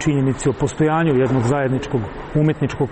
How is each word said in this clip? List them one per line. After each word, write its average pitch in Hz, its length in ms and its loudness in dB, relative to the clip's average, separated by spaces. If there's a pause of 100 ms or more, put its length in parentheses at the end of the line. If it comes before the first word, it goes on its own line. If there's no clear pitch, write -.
činjenici 135 440 0
o 131 120 0
postojanju 156 540 2
jednog 131 280 2
zajedničkog 131 580 0 (340)
umetničkog 151 580 0